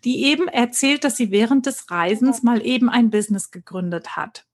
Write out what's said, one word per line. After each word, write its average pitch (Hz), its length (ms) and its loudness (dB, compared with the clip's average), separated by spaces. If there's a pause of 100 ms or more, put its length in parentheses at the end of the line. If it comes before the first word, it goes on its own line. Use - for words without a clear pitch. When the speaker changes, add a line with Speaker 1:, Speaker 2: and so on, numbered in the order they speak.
Speaker 1:
die 254 200 0
eben 302 220 2
erzählt, 269 560 0
dass 277 140 -2
sie 214 140 -2
während 233 340 2
des - 260 -8
Reisens 208 460 0
Speaker 2:
Ja. - 140 -6
Speaker 1:
mal 226 140 0
eben 247 240 0
ein 233 200 4
Business 208 420 -2
gegründet 175 640 -8
hat. - 380 -10